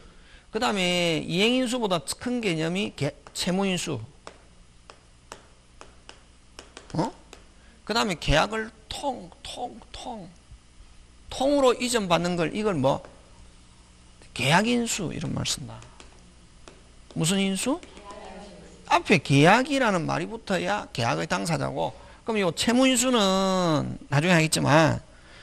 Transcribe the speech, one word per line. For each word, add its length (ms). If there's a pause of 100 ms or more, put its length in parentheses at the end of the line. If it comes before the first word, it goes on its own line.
(500)
그 100
다음에 560 (100)
이행인수보다 760 (180)
큰 240
개념이 520
개-, 160 (220)
채무인수. 680 (3000)
어? 200 (760)
그 80
다음에 260
계약을 500 (200)
통, 400 (120)
통, 380 (120)
통. 360 (1000)
통으로 420
이전받는 640
걸 180
이걸 200
뭐? 280 (1300)
계약인수 800
이런 180
말 140
쓴다. 340 (1300)
무슨 240
인수? 420 (1080)
앞에 300
계약이라는 840
말이 220
붙어야 680
계약의 360
당사자고. 680 (300)
그럼 160
요 120
채무인수는 1500 (100)
나중에 260
하겠지만, 680 (420)